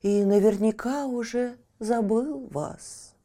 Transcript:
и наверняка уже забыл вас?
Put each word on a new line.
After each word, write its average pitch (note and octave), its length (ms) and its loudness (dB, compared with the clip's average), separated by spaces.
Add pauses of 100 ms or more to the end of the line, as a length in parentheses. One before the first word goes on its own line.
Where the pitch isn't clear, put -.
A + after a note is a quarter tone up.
и G3+ 220 2
наверняка G#3+ 800 2
уже A#3+ 520 -4 (200)
забыл A#3 720 0
вас? - 640 -10 (100)